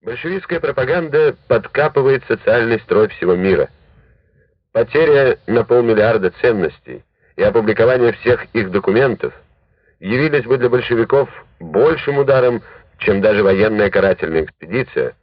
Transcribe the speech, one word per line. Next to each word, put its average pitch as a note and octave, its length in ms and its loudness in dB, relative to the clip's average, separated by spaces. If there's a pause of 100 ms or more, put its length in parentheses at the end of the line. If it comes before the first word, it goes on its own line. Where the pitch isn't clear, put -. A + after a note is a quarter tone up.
Большевистская E3+ 600 -8
пропаганда D3+ 720 0 (120)
подкапывает C3+ 760 0
социальный A2+ 560 0
строй G#2 280 0
всего F2 260 -2
мира. F2+ 340 0 (1000)
Потеря C#3 760 2
на A2+ 200 0
полмиллиарда A2 680 2 (100)
ценностей F2 640 -4 (320)
и F2 80 -2
опубликование A2 720 2
всех - 400 -2
их G2 180 -2
документов G#2 640 -2 (640)
явились B2+ 460 -2
бы B2+ 120 0
для A#2+ 120 0
большевиков B2 600 0 (300)
большим C#3 580 0
ударом, C3 440 2 (380)
чем G2+ 200 -2
даже G#2 240 0
военная G2+ 460 0
карательная F2+ 560 -2
экспедиция D#2 760 -8